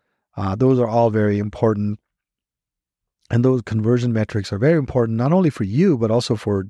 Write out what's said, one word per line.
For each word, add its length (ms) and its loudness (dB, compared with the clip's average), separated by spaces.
Uh, 200 -4
those 240 4
are 80 2
all 240 2
very 260 2
important. 640 -2
And 140 2
those 180 2
conversion 520 0
metrics 400 -4
are 40 -6
very 200 2
important, 400 -2
not 160 0
only 160 4
for 160 -4
you, 320 2
but 140 0
also 260 0
for 320 -2